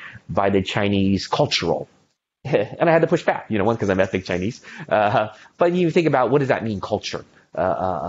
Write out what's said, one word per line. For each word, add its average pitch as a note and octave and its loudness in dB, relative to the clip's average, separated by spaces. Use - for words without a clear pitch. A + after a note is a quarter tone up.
by G2 2
the G2 2
Chinese G2 0
cultural?" - -2
<laughs> - -20
And C3 0
I D#3+ 4
had E3 4
to D#3+ 2
push E3+ 0
back, - -2
you A2 -2
know, F#2+ 2
one, A#2 2
'cause G#2 -4
I'm F#2+ 2
ethnic F#2+ 0
Chinese. F#2 -4
Uh, G#2+ 2
but F3 2
you F3 2
think E3 2
about, B2+ 2
what C#3+ 4
does C3+ 0
that G#2 0
mean, G#2+ -4
culture? - -6
Uh, - -4
uh, F2+ 0